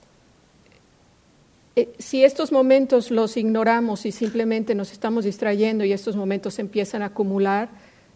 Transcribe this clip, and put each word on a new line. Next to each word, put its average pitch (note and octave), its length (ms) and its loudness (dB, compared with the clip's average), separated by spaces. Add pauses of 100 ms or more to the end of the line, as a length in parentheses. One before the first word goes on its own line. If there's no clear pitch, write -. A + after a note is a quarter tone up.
(1700)
eh, A#3+ 240 0
si C4 260 2
estos C#4+ 280 2
momentos C4 580 4
los A3 260 0
ignoramos A3 680 0
y G3+ 60 -4
simplemente A3+ 600 -2
nos G3+ 180 -4
estamos A3+ 320 -4
distrayendo G#3 600 0
y G3 80 2
estos G3+ 240 -4
momentos G3 380 -4
se A3 80 -8
empiezan G3+ 400 -4
a G3+ 40 -4
acumular, G3 640 -2 (480)